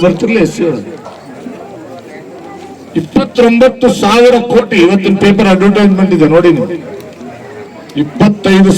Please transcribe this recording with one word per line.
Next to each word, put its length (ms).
ಬರ್ತಿರ್ಲಿಲ್ಲ 420
ಎಸ್ 100
ಸಿ 120
ಒಳಗೆ. 240
ಇಪ್ಪತ್ತೊಂಬತ್ತು 840
ಸಾವಿರ 340
ಕೋಟಿ, 320
ಇವತ್ತಿನ 400
ಪೇಪರ್ 300
ಅಡ್ವರ್ಟೈಸ್ಮೆಂಟ್ 640
ಇದೆ 160
ನೋಡಿ 240
ನೀವು, 100
ಇಪ್ಪತ್ತೈದು 720